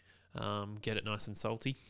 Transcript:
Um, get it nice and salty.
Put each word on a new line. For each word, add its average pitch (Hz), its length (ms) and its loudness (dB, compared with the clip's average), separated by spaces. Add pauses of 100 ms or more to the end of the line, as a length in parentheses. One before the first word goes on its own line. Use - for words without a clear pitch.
(360)
Um, 104 460 0
get 107 160 2
it 101 80 0
nice 104 220 2
and 104 100 -4
salty. 113 380 2 (140)